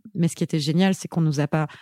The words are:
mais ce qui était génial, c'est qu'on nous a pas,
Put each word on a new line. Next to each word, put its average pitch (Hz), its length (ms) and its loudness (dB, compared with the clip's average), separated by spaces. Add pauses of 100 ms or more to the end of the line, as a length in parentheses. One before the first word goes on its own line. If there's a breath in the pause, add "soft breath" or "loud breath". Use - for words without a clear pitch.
(140)
mais 175 140 2
ce - 80 -6
qui - 80 -6
était 160 160 -2
génial, 165 340 2
c'est - 140 -8
qu'on - 140 -2
nous 151 180 0
a 143 80 0
pas, 156 180 0 (160 loud breath)